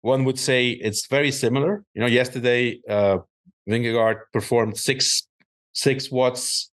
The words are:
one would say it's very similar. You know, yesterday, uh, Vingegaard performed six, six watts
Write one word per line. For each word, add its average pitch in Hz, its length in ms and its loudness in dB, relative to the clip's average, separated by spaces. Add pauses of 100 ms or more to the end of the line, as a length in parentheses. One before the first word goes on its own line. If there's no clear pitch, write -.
one 131 240 0
would 131 120 -2
say 123 340 0
it's - 360 -6
very 139 240 0
similar. 139 520 0 (100)
You 104 80 -6
know, 120 60 0
yesterday, 123 800 0
uh, 101 320 2 (480)
Vingegaard 113 540 0 (100)
performed 113 460 0
six, - 500 -2 (460)
six 135 380 -2
watts 127 640 -2